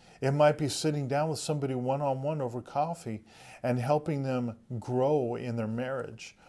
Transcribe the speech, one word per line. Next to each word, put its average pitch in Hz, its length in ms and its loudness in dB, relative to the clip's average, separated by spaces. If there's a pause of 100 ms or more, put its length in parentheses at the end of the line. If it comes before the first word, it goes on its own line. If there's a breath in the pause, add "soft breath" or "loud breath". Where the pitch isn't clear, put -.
(220 soft breath)
It 135 100 2
might 151 260 8
be 147 120 0
sitting 147 380 0
down 147 220 0
with 147 100 -2
somebody 139 340 -2
one-on-one 139 680 0
over 120 200 -4
coffee 143 640 -4 (400 loud breath)
and 123 160 2
helping 147 440 0
them 123 320 -2 (240)
grow 127 560 2
in 117 200 -4
their 110 120 -2
marriage 120 720 -6 (120)